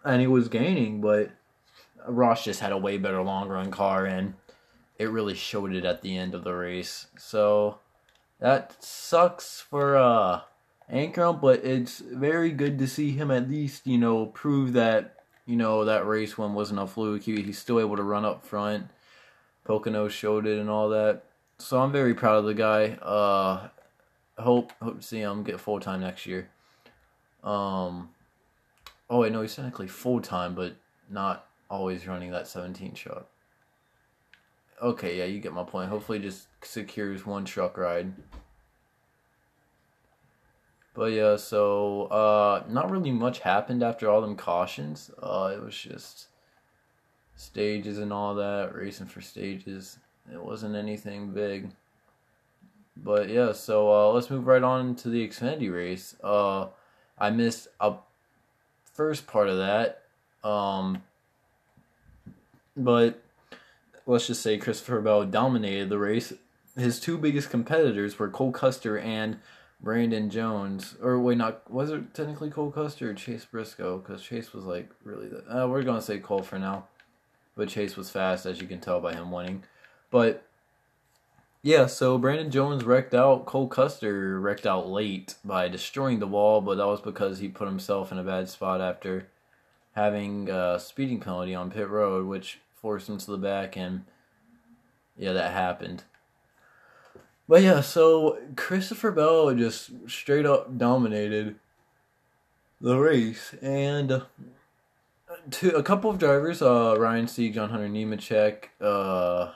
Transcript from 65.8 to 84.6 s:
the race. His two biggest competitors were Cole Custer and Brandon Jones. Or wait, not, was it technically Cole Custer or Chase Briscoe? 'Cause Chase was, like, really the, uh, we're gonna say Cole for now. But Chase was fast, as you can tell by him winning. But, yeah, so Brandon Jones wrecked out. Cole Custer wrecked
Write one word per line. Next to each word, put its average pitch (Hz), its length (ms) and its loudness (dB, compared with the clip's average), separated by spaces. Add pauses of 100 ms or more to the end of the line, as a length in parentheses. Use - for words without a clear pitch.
the 101 100 -2
race. 107 320 -2 (460)
His 120 240 -2
two 165 160 -4
biggest 143 320 -2
competitors 117 680 0
were 101 120 -4
Cole 127 240 -2
Custer 127 440 0
and 110 420 -4 (420)
Brandon 110 480 0
Jones. 101 720 -6
Or 127 180 2
wait, 123 180 2
not, 113 320 -4
was 139 220 -4
it - 220 -8
technically 151 360 -8
Cole 147 220 -4
Custer 147 380 -6
or 104 40 -6
Chase 117 300 -10
Briscoe? 95 560 -8
'Cause 95 240 -14
Chase 117 300 -10
was, 101 100 -14
like, 92 260 -8 (140)
really 107 240 -14
the, 104 160 -14 (200)
uh, 127 40 0
we're 131 160 0
gonna 117 180 -2
say 104 160 -6
Cole 98 260 -4
for 95 140 -12
now. 95 300 -6 (720)
But 104 100 -4
Chase 98 300 -6
was 95 120 -12
fast, 95 360 -2
as 90 160 -8
you 92 60 -10
can 90 120 -12
tell 90 220 -2
by 85 120 -4
him 87 180 -10
winning. 92 340 -8 (440)
But, 117 340 2 (1200)
yeah, 143 260 8
so 127 300 2
Brandon 147 320 0
Jones 139 360 0
wrecked 123 280 4
out. 131 320 6
Cole 135 220 -2
Custer 98 720 0
wrecked 101 260 -2